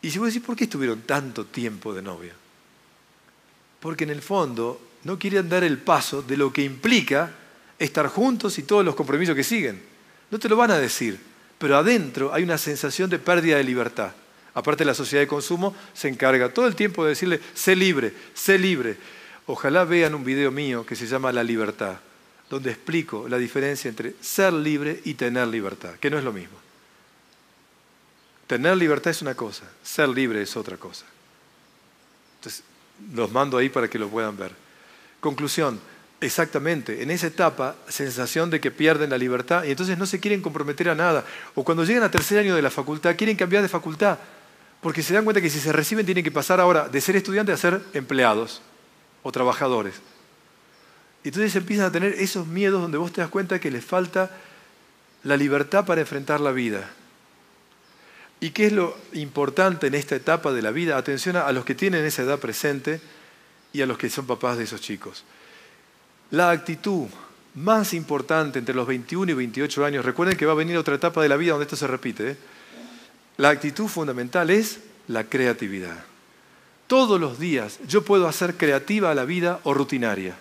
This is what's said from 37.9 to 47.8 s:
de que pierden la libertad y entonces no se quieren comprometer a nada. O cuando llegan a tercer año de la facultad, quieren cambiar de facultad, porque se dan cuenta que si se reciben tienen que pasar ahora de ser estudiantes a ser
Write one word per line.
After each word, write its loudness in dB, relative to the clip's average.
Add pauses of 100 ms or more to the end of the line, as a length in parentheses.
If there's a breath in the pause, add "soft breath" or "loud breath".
de 0
que -2
pierden 2
la 0
libertad 0
y -2
entonces -2
no -2
se -4
quieren 0
comprometer -2
a 2
nada. 2 (300 loud breath)
O -2
cuando 2
llegan 4
a 2
tercer 2
año 4
de 4
la 4
facultad, 0
quieren 2
cambiar 2
de 2
facultad, 0 (600 loud breath)
porque -2
se 0
dan 4
cuenta 4
que 2
si -4
se 0
reciben 2
tienen 0
que -2
pasar 2
ahora 6
de 0
ser 2
estudiantes 0
a -4
ser 0 (100)